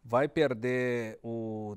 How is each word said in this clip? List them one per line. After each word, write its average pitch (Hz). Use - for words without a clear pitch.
vai 123
perder 123
o 110